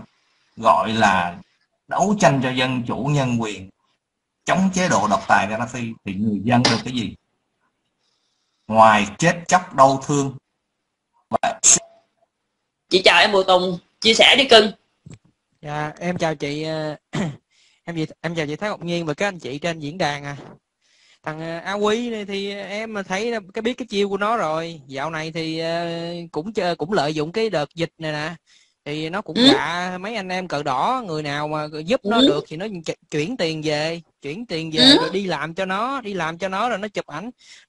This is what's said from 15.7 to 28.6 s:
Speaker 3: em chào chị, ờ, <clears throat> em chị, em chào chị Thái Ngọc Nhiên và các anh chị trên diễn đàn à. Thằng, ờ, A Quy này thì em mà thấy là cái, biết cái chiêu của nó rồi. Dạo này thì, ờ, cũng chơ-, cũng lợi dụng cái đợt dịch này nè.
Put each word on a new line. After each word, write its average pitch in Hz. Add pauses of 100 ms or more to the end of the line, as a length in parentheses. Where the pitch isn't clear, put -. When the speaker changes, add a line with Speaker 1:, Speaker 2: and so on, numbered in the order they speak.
Speaker 3:
em 175
chào 160
chị, 147
ờ, 156 (160)
<clears throat> -
em 170
chị, 156 (140)
em 165
chào 160
chị 147
Thái 208
Ngọc 185
Nhiên 170
và 147
các 202
anh 185
chị 139
trên 165
diễn 147
đàn 147
à. 143 (880)
Thằng, 156
ờ, 165
A 190
Quy 214
này 214
thì 196
em 208
mà 196
thấy 190
là 226 (140)
cái, 226
biết 240
cái 240
chiêu 202
của 196
nó 208
rồi. 165
Dạo 135
này 160
thì, 160
ờ, 165 (460)
cũng 175
chơ-, 180
cũng 165
lợi 156
dụng 156
cái 220
đợt 151
dịch 165
này 156
nè. 156 (500)